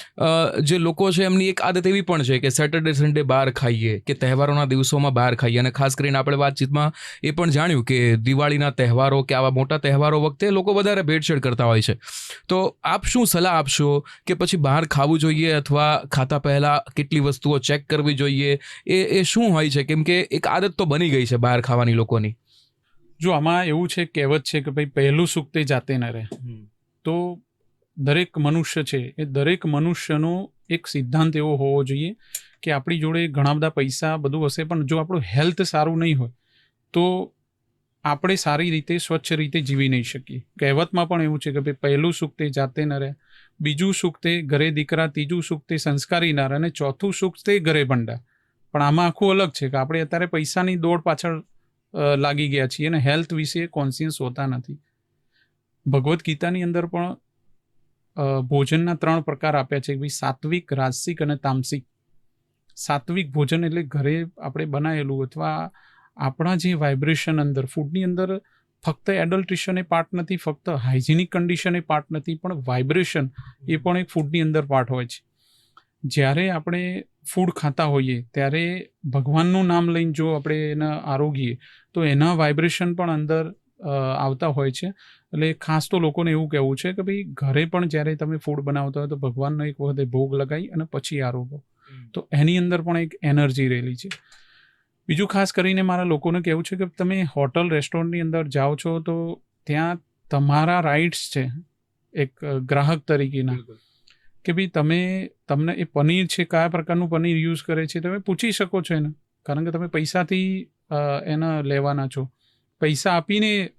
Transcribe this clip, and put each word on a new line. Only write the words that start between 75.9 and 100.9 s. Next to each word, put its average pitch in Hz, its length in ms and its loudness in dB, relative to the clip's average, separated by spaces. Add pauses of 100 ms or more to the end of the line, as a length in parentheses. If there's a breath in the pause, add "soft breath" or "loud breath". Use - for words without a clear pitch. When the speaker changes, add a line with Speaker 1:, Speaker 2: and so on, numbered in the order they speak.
Speaker 2:
જ્યારે 143 460 2
આપણે 180 540 -4 (300)
ફૂડ 180 160 2
ખાતા 151 340 -2
હોઈએ 131 380 0
ત્યારે 156 680 -4 (140)
ભગવાનનું 160 600 2
નામ 170 240 2
લઈને 165 220 0
જો 156 160 0
આપણે 156 420 -2
એને 151 160 -2
આરોગીએ 139 720 -2 (360 soft breath)
તો 170 100 0
એના 151 300 4
વાઇબ્રેશન 165 600 2
પણ 175 160 -2
અંદર, 160 440 -2 (260)
અ, 170 80 -10 (300)
આવતા 135 280 -2
હોય 139 240 0
છે. 131 160 -6 (460 soft breath)
એટલે 156 200 0
ખાસ 156 380 -2
તો 190 80 2
લોકોને 170 320 0
એવું 156 180 0
કહેવું 135 280 0
છે 175 160 -4
કે 190 100 -6
ભાઈ 196 200 -4
ઘરે 139 420 -2
પણ 180 220 -2
જ્યારે 156 300 -2
તમે 156 200 -4
ફૂડ 147 240 -4
બનાવતા 143 400 -2
હોય 143 80 -4
તો 147 80 -6
ભગવાનનો 139 480 -4
એક 147 160 -8
વખતે 143 240 -2
ભોગ 131 300 -2
લગાવી 143 320 -4
અને 160 180 -6
પછી 143 360 -6
આરોગો. 127 360 -6
Speaker 1:
હમ. 127 520 -20
Speaker 2:
તો - 240 -10
એની 160 260 4
અંદર 175 240 0
પણ 170 160 -2
એક 165 240 -6
એનર્જી 139 460 2
રહેલી 123 260 -2
છે. 123 140 -14 (1000 soft breath)
બીજું 180 200 0
ખાસ 196 240 0
કરીને 190 300 2
મારા 180 220 0
લોકોને 170 360 0
કહેવું 165 240 -2
છે 190 120 -8
કે 185 80 -2 (140)
તમે 185 240 0
હોટલ, 143 480 0
રેસ્ટોરન્ટની 165 500 -2
અંદર 165 260 -2
જાઓ 143 300 0
છો 165 240 -4
તો 165 420 -6 (240)
ત્યાં 165 340 -2 (300)
તમારા 147 500 2
રાઇટ્સ 160 560 0